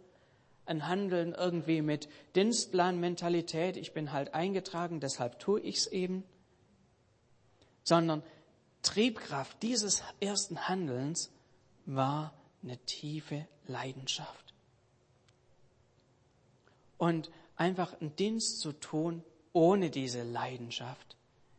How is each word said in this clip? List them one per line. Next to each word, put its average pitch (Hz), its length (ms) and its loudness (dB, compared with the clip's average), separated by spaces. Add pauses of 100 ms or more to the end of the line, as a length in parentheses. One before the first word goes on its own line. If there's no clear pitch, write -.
(640)
ein 156 240 -2
Handeln 180 440 0
irgendwie 165 480 2
mit 151 280 0 (260)
Dienstplanmentalität, 175 1400 2
ich - 160 -10
bin 151 180 -4
halt 139 240 -2
eingetragen, 175 640 -2
deshalb 135 400 -4
tue 202 220 0
ich's - 260 -2
eben, 185 380 -2 (1600)
sondern 165 400 4 (580)
Triebkraft - 840 0
dieses 214 400 0 (160)
ersten 196 480 -2
Handelns 156 640 -2 (540)
war 143 460 0 (300)
eine 156 160 -10
tiefe 151 680 -8 (220)
Leidenschaft. 131 880 -8 (2500)
Und 165 360 2 (240)
einfach 180 440 0
einen 151 140 -4
Dienst 220 460 0
zu 156 100 -4
tun 165 540 -2 (280)
ohne 175 380 8
diese 123 320 -2
Leidenschaft 120 920 -6 (420)